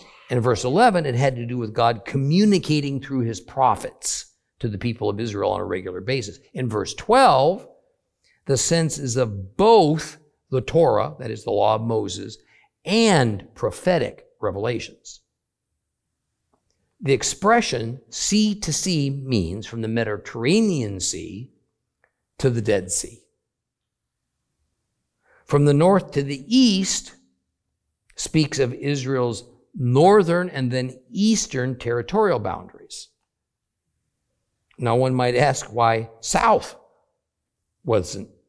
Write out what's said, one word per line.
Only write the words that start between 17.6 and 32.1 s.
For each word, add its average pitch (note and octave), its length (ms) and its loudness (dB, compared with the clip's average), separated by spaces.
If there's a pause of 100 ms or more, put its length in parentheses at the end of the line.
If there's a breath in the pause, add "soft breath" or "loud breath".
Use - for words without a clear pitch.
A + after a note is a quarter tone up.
sea G#3+ 500 0
to D#3+ 120 -4
sea D3+ 360 -2
means A2+ 580 -4
from A2+ 160 -8
the A2 60 -4
Mediterranean A#2 1120 -2
Sea F2+ 540 -10 (840)
to C3 120 2
the A#2 100 -2
Dead G2+ 300 0
Sea. - 320 -8 (2250 soft breath)
From D3 200 2
the D3 100 6
north F3+ 380 4
to C#3+ 120 -2
the C#3 240 -8
east A3 680 2 (1000)
speaks - 420 -2
of B2+ 160 0
Israel's C3 720 -4 (320)
northern E3+ 760 4
and C3 220 -4
then B2+ 260 -6 (140)
eastern C3+ 680 0
territorial A#2+ 600 0